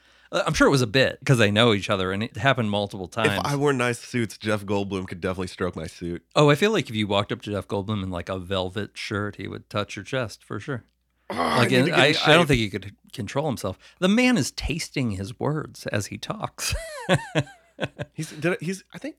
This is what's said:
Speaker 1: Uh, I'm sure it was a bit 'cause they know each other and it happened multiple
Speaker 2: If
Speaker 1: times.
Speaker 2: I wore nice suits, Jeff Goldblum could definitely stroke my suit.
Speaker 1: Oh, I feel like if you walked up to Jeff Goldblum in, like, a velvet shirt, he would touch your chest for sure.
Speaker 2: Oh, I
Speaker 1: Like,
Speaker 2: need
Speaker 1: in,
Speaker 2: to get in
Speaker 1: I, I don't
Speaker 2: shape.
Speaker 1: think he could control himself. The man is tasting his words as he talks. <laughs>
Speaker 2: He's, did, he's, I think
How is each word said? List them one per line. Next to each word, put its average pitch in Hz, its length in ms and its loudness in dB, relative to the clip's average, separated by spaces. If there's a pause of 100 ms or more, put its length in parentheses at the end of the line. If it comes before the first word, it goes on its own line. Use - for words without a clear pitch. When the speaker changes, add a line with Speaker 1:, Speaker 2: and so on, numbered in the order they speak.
(320)
Speaker 1:
Uh, 180 160 0
I'm 160 60 0
sure 285 140 6
it 196 40 6
was 139 100 6
a 120 60 2
bit 107 380 2
'cause 135 140 6
they 104 120 6
know 110 220 6
each 98 160 0
other 95 220 0
and 98 120 -4
it - 140 -10
happened 120 340 2
multiple 101 340 -4
Speaker 2:
If 82 60 -12
Speaker 1:
times. 104 320 0
Speaker 2:
I 143 120 0
wore 143 180 2
nice 120 260 0
suits, - 380 -4
Jeff 104 280 -2
Goldblum 98 420 -2
could 92 120 -12
definitely 92 280 -4
stroke 87 280 -4
my 80 120 -8
suit. 85 360 -8 (120)
Speaker 1:
Oh, 147 140 6
I 143 60 6
feel 202 160 2
like 190 180 -2
if 113 60 -6
you 110 120 0
walked 101 240 0
up 113 120 -6
to 107 80 -8
Jeff 95 160 -4
Goldblum 101 360 -4
in, 95 80 -6
like, 90 180 -8
a 95 100 -6
velvet 95 580 -4
shirt, 104 380 -4
he 95 120 -10
would 101 220 -12
touch 104 260 -4
your 98 100 -10
chest - 380 -6
for 113 160 -10
sure. 120 260 -8 (440)
Speaker 2:
Oh, - 60 -8
I - 240 0
Speaker 1:
Like, 120 120 6
Speaker 2:
need 131 80 6
Speaker 1:
in, 131 60 4
Speaker 2:
to 175 60 0
get 151 60 0
in - 40 6
Speaker 1:
I, 135 60 8
I 151 260 4
don't 165 100 8
Speaker 2:
shape. 156 40 0
Speaker 1:
think 135 120 4
he 107 100 0
could 98 260 -8 (180)
control 131 340 -4
himself. 101 300 -4 (220)
The 175 80 2
man 247 300 4
is 131 140 0
tasting 143 600 -4
his 98 280 -6
words 135 480 -4
as 107 200 -2
he 104 100 -10
talks. - 560 -6 (340)
<laughs> - 80 4 (1000)
Speaker 2:
He's, 160 180 -10
did, 160 300 -2
he's, 185 220 -8 (100)
I 170 60 -16
think 302 200 -12